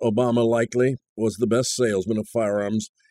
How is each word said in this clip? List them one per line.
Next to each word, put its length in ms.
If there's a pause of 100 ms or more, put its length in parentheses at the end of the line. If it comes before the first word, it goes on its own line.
Obama 440
likely 500 (200)
was 180
the 120
best 280
salesman 440
of 100
firearms 600 (220)